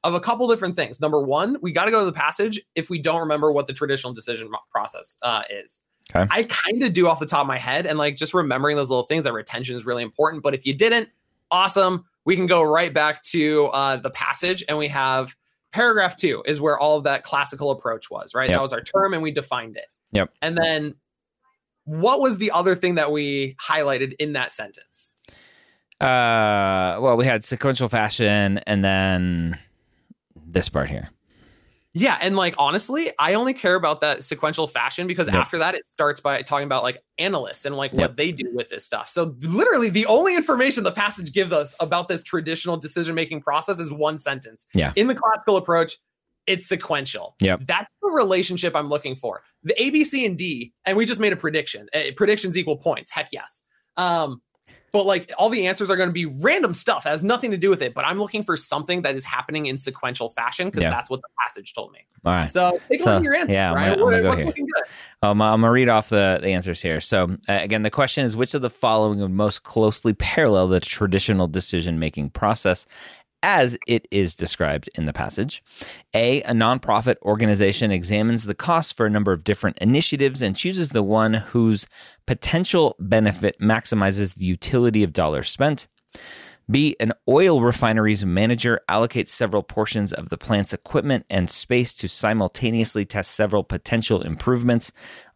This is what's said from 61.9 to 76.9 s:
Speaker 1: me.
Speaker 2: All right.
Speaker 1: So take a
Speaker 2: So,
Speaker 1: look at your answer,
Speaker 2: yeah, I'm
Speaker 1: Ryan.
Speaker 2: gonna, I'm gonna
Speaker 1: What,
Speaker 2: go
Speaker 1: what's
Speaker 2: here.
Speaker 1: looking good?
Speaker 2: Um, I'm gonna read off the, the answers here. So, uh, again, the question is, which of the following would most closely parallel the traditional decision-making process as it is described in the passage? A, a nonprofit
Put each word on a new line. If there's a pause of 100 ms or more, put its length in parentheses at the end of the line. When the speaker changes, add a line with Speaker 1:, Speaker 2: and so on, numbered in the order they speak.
Speaker 1:
me. (180)
Speaker 2:
All
right.
Speaker 1:
So
take
a
Speaker 2:
So,
Speaker 1:
look
at
your
answer,
Speaker 2:
yeah,
I'm
Speaker 1:
Ryan.
Speaker 2:
gonna,
I'm
gonna
Speaker 1:
What,
Speaker 2:
go
Speaker 1:
what's
Speaker 2:
here.
Speaker 1:
looking
good? (440)
Speaker 2:
Um,
I'm
gonna
read
off
the,
the
answers
here.
So, (240)
uh,
again,
the
question
is,
which
of
the
following
would
most
closely
parallel
the
traditional
decision-making
process (560)
as
it
is
described
in
the
passage? (520)
A,
a
nonprofit